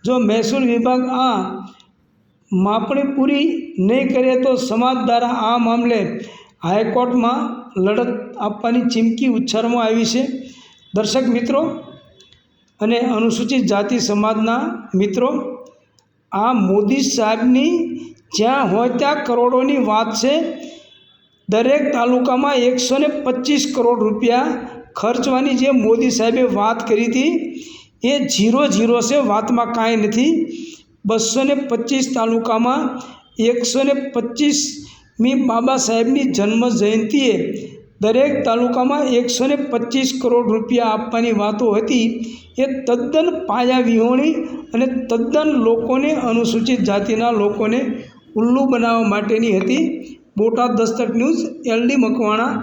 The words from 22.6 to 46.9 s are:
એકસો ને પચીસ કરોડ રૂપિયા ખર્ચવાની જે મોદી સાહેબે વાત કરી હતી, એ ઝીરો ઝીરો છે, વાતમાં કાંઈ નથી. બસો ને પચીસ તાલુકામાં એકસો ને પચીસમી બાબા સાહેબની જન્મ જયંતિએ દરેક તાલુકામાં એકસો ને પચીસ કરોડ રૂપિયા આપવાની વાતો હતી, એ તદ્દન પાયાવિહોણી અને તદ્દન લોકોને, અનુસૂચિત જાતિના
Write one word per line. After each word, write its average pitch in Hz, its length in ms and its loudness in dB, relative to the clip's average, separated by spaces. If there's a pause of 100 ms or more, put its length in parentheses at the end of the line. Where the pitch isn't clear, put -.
એકસો 254 280 0
ને 294 120 2 (160)
પચીસ 254 380 0 (120)
કરોડ 240 240 2
રૂપિયા 233 560 0 (400)
ખર્ચવાની 254 680 0
જે 269 100 2
મોદી 233 460 2
સાહેબે 233 260 2 (120)
વાત 220 320 0
કરી 226 240 2
હતી, 294 220 2 (680)
એ 269 100 2 (200)
ઝીરો 226 340 2
ઝીરો 226 340 2
છે, 254 160 0 (140)
વાતમાં 233 420 0
કાંઈ 226 340 0
નથી. 254 260 2 (720)
બસો 226 380 0
ને 269 120 2 (140)
પચીસ 262 440 -2
તાલુકામાં 226 680 0 (720)
એકસો 240 320 -2
ને 277 100 2 (200)
પચીસમી - 1200 -2 (120)
બાબા 254 380 0
સાહેબની 240 440 2
જન્મ 220 380 2
જયંતિએ 220 640 2 (680)
દરેક 240 320 2 (120)
તાલુકામાં 247 600 0
એકસો 247 400 0
ને 294 80 2
પચીસ 262 540 -2 (120)
કરોડ 233 320 2
રૂપિયા 226 420 0
આપવાની 226 460 0
વાતો 214 320 0
હતી, 226 320 2 (520)
એ 262 80 2 (220)
તદ્દન 285 400 0 (200)
પાયાવિહોણી 247 880 2 (400)
અને 254 140 2 (220)
તદ્દન 302 400 0 (160)
લોકોને, 254 460 0 (180)
અનુસૂચિત 233 520 0
જાતિના 214 500 0